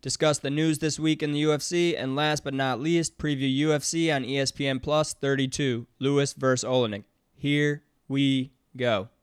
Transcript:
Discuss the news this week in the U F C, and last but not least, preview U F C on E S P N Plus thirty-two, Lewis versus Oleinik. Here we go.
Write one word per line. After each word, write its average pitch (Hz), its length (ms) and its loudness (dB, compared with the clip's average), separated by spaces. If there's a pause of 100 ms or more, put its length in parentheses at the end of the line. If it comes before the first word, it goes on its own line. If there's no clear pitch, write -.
Discuss 143 380 0
the 139 100 -4
news 156 300 2
this 151 200 -2
week 156 220 0
in 151 100 -2
the 147 100 0
U 151 120 4
F 143 80 0
C, 175 340 0
and 131 200 -4
last 151 280 0
but 139 120 -6
not 131 240 -2
least, 165 400 0
preview 135 340 -2
U 151 200 2
F 143 100 0
C 165 260 0
on 139 160 0
E 135 140 -2
S 135 120 0
P 139 140 -4
N 135 140 0
Plus 151 340 0
thirty-two, 135 720 -2 (140)
Lewis 139 340 2
versus 127 340 0
Oleinik. 117 360 0 (320)
Here 147 480 0 (240)
we 135 440 0 (240)
go. 117 340 0 (140)